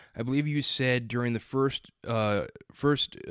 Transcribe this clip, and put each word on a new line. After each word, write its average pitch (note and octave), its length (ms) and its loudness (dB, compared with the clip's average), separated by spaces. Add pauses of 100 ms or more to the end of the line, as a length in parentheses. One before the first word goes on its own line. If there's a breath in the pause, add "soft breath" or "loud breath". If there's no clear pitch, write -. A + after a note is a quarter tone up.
(160 soft breath)
I - 60 -6
believe C#3 260 0
you D3 140 0
said B2+ 460 0
during A#2+ 260 -2
the A2+ 60 0
first, C3+ 500 -2 (180)
uh, G#2+ 360 2 (280)
first, - 440 0 (160)